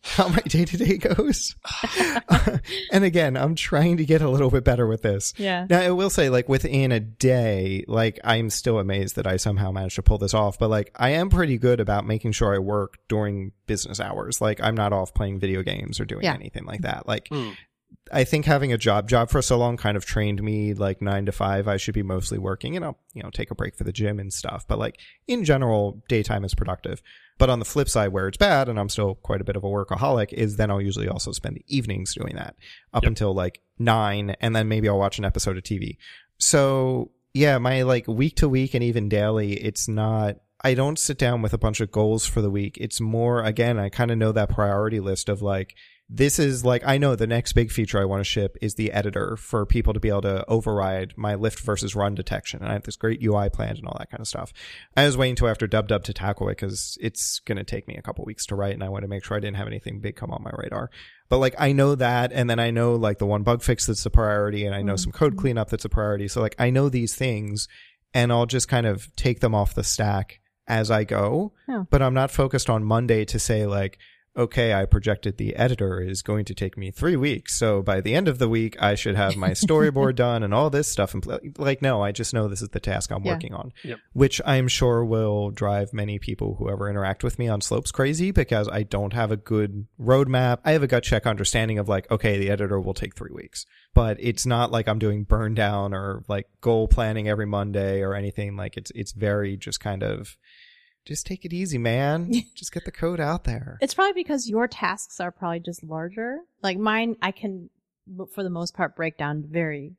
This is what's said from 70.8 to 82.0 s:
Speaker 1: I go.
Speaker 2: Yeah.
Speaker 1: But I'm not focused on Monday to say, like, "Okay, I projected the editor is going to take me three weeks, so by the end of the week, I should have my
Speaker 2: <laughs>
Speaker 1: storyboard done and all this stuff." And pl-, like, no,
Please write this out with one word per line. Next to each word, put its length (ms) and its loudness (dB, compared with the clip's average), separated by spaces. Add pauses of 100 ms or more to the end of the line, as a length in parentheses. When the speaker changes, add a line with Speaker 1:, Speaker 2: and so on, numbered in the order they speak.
Speaker 1:
I 140 4
go. 500 0 (120)
Speaker 2:
Yeah. 240 -4
Speaker 1:
But 120 6
I'm 120 2
not 160 2
focused 380 0
on 160 2
Monday 400 4
to 140 -4
say, 260 0
like, 340 -2 (380)
"Okay, 380 2
I 100 2
projected 540 2
the 160 -4
editor 460 0
is 200 -6
going 260 -2
to 100 -10
take 200 -6
me 140 -8
three 240 0
weeks, 420 -2
so 260 2
by 180 2
the 160 0
end 100 2
of 140 0
the 80 4
week, 340 0
I 140 4
should 180 -2
have 220 2
my 140 2
Speaker 2:
<laughs> 20 -2
Speaker 1:
storyboard 640 4
done 260 2
and 100 0
all 180 4
this 180 0
stuff." 260 -2
And 80 -4
pl-, 160 -6 (180)
like, 240 0
no, 220 2